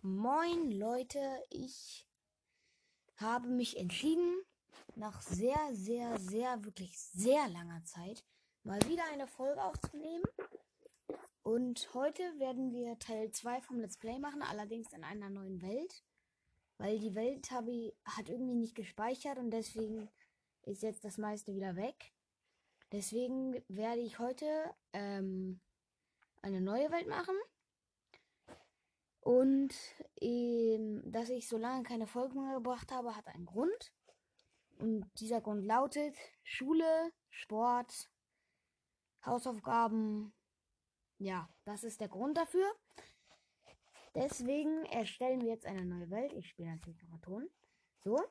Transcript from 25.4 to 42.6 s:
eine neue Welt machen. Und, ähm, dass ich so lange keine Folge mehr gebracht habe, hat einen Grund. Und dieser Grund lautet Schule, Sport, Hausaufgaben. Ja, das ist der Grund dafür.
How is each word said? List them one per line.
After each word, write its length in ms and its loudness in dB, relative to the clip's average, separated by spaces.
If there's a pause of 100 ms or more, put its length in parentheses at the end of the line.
eine 180 0
neue 320 4
Welt 160 0
machen. 260 -2 (1900)
Und, 540 8 (460)
ähm, 880 4
dass 200 -2
ich 180 -2
so 100 0
lange 240 0
keine 240 -2
Folge 320 -2
mehr 160 -2
gebracht 380 -2
habe, 240 -4
hat 100 -12
einen 180 -10
Grund. 480 0 (840)
Und 400 0
dieser 220 0
Grund 240 -2
lautet 520 2 (280)
Schule, 680 4 (160)
Sport, 800 0 (1160)
Hausaufgaben. 1080 2 (840)
Ja, 340 -4 (120)
das 180 -8
ist 180 -6
der 80 -2
Grund 280 0
dafür. 360 4 (1400)